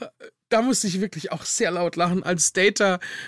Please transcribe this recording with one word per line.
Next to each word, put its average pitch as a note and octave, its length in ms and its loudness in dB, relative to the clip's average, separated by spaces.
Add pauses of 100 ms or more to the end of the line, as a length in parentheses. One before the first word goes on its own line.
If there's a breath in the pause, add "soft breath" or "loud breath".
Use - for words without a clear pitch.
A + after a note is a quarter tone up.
(500)
da A3+ 120 4
musste B3 260 0
ich F#3 140 0
wirklich F3+ 320 -6
auch E3 100 -8
sehr - 280 -2
laut F3 260 -2
lachen, F3 260 2
als E3+ 300 0
Data G3 460 4 (280 loud breath)